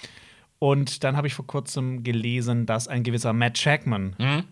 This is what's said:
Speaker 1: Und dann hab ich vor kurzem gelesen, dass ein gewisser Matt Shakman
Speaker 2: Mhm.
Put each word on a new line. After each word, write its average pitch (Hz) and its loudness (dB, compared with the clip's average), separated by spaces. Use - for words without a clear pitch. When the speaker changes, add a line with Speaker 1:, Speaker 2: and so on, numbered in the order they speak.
Speaker 1:
Und 139 2
dann 135 2
hab 147 0
ich 143 -2
vor 135 -10
kurzem 131 -4
gelesen, 120 2
dass 113 0
ein 123 0
gewisser 117 0
Matt 117 2
Shakman 110 0
Speaker 2:
Mhm. 143 0